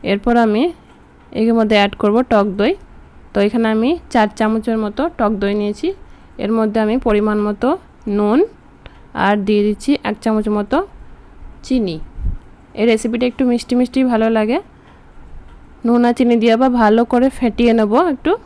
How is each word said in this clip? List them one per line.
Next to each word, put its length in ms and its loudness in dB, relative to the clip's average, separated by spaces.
এরপর 220 0
আমি 160 0
এর 260 0
মধ্যে 200 2
অ্যাড 140 2
করব 140 2
টক 140 4
দই। 140 2
তো 140 -2
এখানে 280 0
আমি 160 0
চার 160 2
চামচের 460 -2
মতো 180 -6
টক 140 0
দই 180 -2
নিয়েছি। 280 -4
এর 140 -4
মধ্যে 260 -2
আমি 100 0
পরিমাণ 400 0
মতো 220 -2
নুন 220 2
আর 80 2
দিয়ে 200 2
দিচ্ছি 240 -2
এক 140 -4
চামচ 240 -2
মতো 200 -2
চিনি। 300 -2
এই 100 2
রেসিপিটা 400 -2
একটু 200 -6
মিষ্টি 280 -2
মিষ্টি 220 0
ভালো 140 2
লাগে। 220 0
নুন 220 4
আর 100 2
চিনি 240 4
দিয়ে 140 4
আবার 140 2
ভালো 200 4
করে 140 2
ফেটিয়ে 400 2
নেব 140 0
একটু। 200 -2